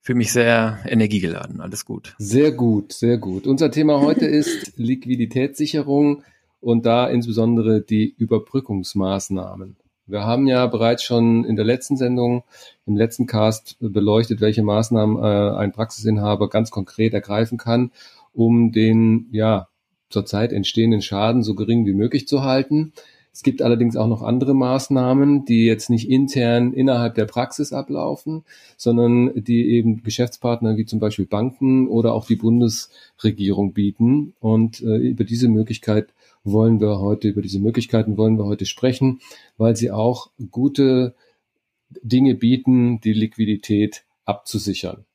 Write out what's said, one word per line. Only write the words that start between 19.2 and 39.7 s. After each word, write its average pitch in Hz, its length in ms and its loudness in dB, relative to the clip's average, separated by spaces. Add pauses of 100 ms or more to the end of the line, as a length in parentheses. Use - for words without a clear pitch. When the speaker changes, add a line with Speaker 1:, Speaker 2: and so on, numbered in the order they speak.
Speaker 2:
ja, 107 360 0 (460)
zurzeit 104 400 -2
entstehenden 107 500 0
Schaden 110 420 0
so 104 100 -2
gering 107 320 0
wie 98 60 0
möglich 110 340 -2
zu 139 160 -2
halten. 139 500 -2 (400)
Es - 120 -20
gibt 131 180 0
allerdings 117 340 2
auch 113 120 0
noch 113 140 -2
andere 127 340 0
Maßnahmen, 135 880 2
die 113 220 4
jetzt 110 220 0
nicht 117 220 0
intern 123 640 2
innerhalb 123 420 0
der 107 120 0
Praxis 131 460 -6
ablaufen, 147 680 -6 (340)
sondern 120 600 2
die 117 340 0
eben 113 320 2
Geschäftspartner 117 760 -2
wie 110 80 -2
zum 110 140 -4
Beispiel 104 280 -2
Banken 131 600 0
oder 113 260 2
auch 113 140 -4
die 117 80 2
Bundesregierung 107 1400 -2
bieten. 120 680 0
Und, 110 400 0
äh, 110 160 0
über 123 260 0
diese 117 240 0
Möglichkeit 107 600 0 (340)
wollen 110 380 2
wir 104 180 0
heute, 104 300 -2
über 101 140 -2
diese 98 180 -4
Möglichkeiten 110 560 0
wollen 110 200 2
wir 107 100 -2
heute 101 200 -4
sprechen, 131 540 -2 (380)
weil 113 180 2